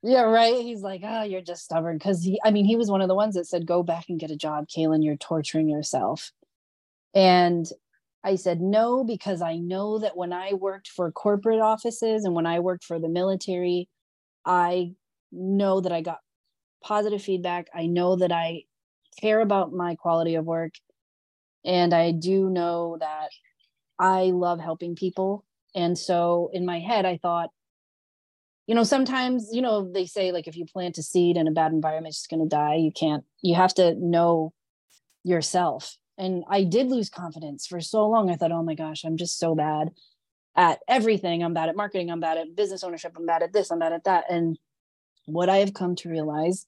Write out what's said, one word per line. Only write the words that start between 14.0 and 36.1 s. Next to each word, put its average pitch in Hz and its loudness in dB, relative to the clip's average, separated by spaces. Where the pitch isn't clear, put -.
I 180 0
know 190 0
that 180 -2
I 170 -2
got 165 -8
positive 208 -2
feedback. 175 -4
I 165 -4
know 175 2
that 180 2
I 170 -4
care 220 4
about 196 2
my 175 -4
quality 165 0
of 160 -2
work. 165 -4
And 180 4
I 170 4
do 185 2
know 170 -2
that 156 -6
I 185 4
love 175 0
helping 165 -8
people." 190 -4
And 175 0
so 175 0
in 180 -4
my 175 -4
head, 196 0
I 180 0
thought, 170 -2
you 226 0
know, 233 6
sometimes, 254 0
you 240 -2
know, 214 0
they 190 -2
say, 185 -2
like, 170 -6
if 165 -14
you 170 -10
plant 175 -8
a 156 -8
seed 175 2
in 160 2
a 156 2
bad 160 2
environment, 160 -2
it's - -10
just - -14
gonna 160 -2
die. 151 0
You 160 2
can't, 151 -2
you 170 2
have 185 4
to 170 6
know 170 2
yourself. 170 0